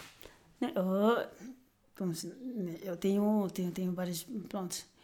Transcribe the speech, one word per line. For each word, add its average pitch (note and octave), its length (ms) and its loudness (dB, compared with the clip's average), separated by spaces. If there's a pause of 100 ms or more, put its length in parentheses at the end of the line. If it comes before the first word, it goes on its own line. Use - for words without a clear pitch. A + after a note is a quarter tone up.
(600)
Né, B3 160 0
oh, G3+ 500 4 (720)
vamos, F3 260 -2
né, G3+ 580 -6
eu F#3 140 -4
tenho, G3+ 540 4
tenho, F3+ 220 -2
tenho F#3 200 0
várias, F3 340 -4 (220)
pronto. - 380 -6 (180)